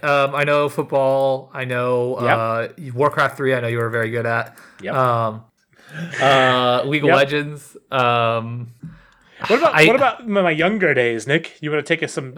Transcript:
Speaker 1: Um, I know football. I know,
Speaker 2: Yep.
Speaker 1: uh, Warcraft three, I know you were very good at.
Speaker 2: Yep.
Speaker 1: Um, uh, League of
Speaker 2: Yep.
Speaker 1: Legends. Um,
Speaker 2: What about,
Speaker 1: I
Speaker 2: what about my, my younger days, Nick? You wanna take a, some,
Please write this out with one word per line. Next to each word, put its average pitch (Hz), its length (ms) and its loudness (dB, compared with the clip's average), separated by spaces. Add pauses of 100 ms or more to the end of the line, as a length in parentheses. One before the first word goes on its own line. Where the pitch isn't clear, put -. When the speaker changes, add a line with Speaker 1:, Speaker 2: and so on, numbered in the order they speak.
Speaker 1:
Um, 139 320 2
I 143 100 0
know 147 260 2
football. 135 800 0
I 131 120 -6
know, 123 560 -2
Speaker 2:
Yep. 117 180 0
Speaker 1:
uh, 113 300 -4 (260)
Warcraft 143 420 -2
three, 131 180 -2
I 127 60 -4
know 120 80 -4
you 117 100 -4
were 117 120 -4
very 113 200 -4
good 117 160 -4
at. 117 300 -4 (260)
Speaker 2:
Yep. 98 120 -8
Speaker 1:
Um, 117 500 0 (760)
uh, 127 640 4
League 143 200 -2
of 143 40 4
Speaker 2:
Yep. 139 80 6
Speaker 1:
Legends. 147 600 -2 (140)
Um, 117 760 0 (800)
Speaker 2:
What 240 140 2
about, 320 140 2
Speaker 1:
I - 120 8
Speaker 2:
what 226 80 6
about 254 340 0
my, 202 140 2
my 175 80 4
younger 170 440 2
days, 120 340 0
Nick? 160 320 -2
You 151 100 -6
wanna 147 120 -2
take 160 200 -2
a, 147 60 -4
some, 135 300 -8